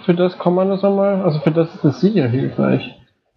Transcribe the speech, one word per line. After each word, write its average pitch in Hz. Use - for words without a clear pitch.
für 175
das 180
kann 175
man 190
das 196
einmal, 196
also 151
für 160
das 160
ist -
das 143
sicher 185
hilfreich. 131